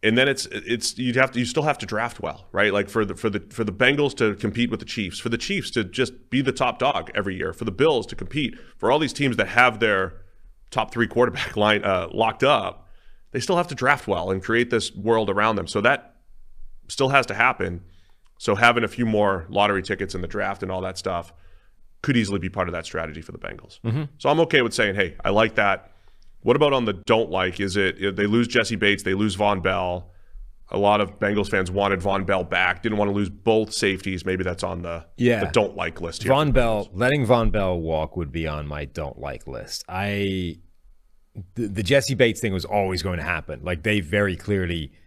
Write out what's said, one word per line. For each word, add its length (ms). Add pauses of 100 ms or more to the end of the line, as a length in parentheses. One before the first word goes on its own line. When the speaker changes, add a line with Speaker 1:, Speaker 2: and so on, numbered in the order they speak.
Speaker 1:
and 140
then 120
it's, 180
it's, 520
you'd 180
have 160
to, 60
you 60
still 200
have 140
to 80
draft 340
well, 320
right? 200
Like, 160
for 160
the, 100
for 160
the, 100 (100)
for 140
the 80
Bengals 440
to 200
compete 340
with 100
the 60
Chiefs, 320
for 100
the 100
Chiefs 340
to 120
just 460
be 100
the 120
top 260
dog 360
every 220
year, 160
for 120
the 80
Bills 340
to 100
compete, 400 (200)
for 140
all 80
these 140
teams 240
that 120
have 320
their 340 (560)
top 220
three 140
quarterback 500
<laughs> 0
line, 280
uh, 280
locked 320
up, 400 (460)
they 100
still 160
have 120
to 60
draft 340
well 220
and 120
create 280
this 240
world 340
around 280
them. 100
So 160
that 340 (720)
still 220
has 160
to 80
happen. 480 (560)
So 160
having 300
a 40
few 160
more 460
lottery 320
tickets 320
in 80
the 60
draft 340
and 100
all 80
that 160
stuff 360 (680)
could 160
easily 220
be 100
part 200
of 40
that 140
strategy 340
for 120
the 60
Bengals. 420
Speaker 2:
Mm-hmm. 240 (140)
Speaker 1:
So 120
I'm 100
okay 220
with 100
saying, 220
"Hey, 300
I 60
like 260
that." 360 (480)
What 140
about 180
on 120
the 100
don't 360
like? 280
Is 180
it, 400
they 100
lose 200
Jessie 300
Bates, 260
they 120
lose 200
Von 260
Bell. 520 (580)
A 80
lot 220
of 180
Bengals 320
fans 200
wanted 300
Von 240
Bell 200
back, 380
didn't 140
wanna 140
lose 180
both 460
safeties. 500
Maybe 200
that's 180
on 200
the, 220 (120)
Speaker 2:
Yeah. 280
Speaker 1:
the 60
don't 260
like 240
list 220
here 100
Speaker 2:
Von 140
Speaker 1:
for 60
the 0
Speaker 2:
Bell, 340
Speaker 1:
Bengals. 60
Speaker 2:
letting 340
Von 240
Bell 280
walk 380
would 140
be 160
on 220
my 160
don't 340
like 300
list. 400
I, 720 (960)
the, 120
the 160
Jessie 320
Bates 260
thing 120
was 120
always 380
going 160
to 60
happen. 380
Like, 200
they 180
very 360
clearly 560 (140)